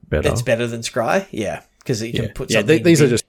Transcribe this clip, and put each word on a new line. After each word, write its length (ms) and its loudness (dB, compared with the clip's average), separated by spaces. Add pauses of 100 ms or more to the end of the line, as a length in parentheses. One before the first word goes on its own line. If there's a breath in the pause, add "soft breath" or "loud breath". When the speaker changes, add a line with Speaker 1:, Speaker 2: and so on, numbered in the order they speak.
Speaker 1:
better. 220 0
Speaker 2:
it's 120 -2
better 260 -2
than 140 -8
Scry, 500 -2
yeah, 300 -6 (240)
'cause 160 -2
you 120 -6
can 120 -2
Speaker 1:
Yeah. 80 -8
Speaker 2:
put 160 -10
Speaker 1:
Yeah, 100 2
Speaker 2:
something 180 2
Speaker 1:
th-, 60 -2
these 180 6
are 40 6
Speaker 2:
in 60 4
Speaker 1:
just 180 0